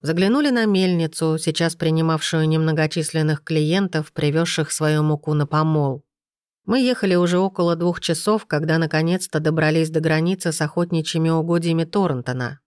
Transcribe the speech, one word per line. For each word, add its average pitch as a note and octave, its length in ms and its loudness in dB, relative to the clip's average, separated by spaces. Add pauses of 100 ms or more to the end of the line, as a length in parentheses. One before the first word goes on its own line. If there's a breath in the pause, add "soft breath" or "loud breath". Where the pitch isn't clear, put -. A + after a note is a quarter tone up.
Заглянули G3 480 2
на A#3+ 160 2
мельницу, E3+ 720 2
сейчас E3 380 -2
принимавшую D#3+ 720 0
немногочисленных D#3 960 0
клиентов, D#3+ 680 0
привезших D#3+ 580 0
свою D3+ 320 0
муку D3+ 300 -2
на D3+ 120 0
помол. D3+ 580 0 (640)
Мы A#3 160 0
ехали A#3+ 340 2
уже F3 220 2
около F#3 380 0
двух E3+ 240 -2
часов, G#3 460 -2
когда D#3 320 0
наконец-то E3 640 -2
добрались D#3+ 500 0
до D#3+ 100 -2
границы E3 520 0
с D#3 100 -4
охотничьими E3 680 -2
угодьями E3 540 0
Торнтона. C3 840 -2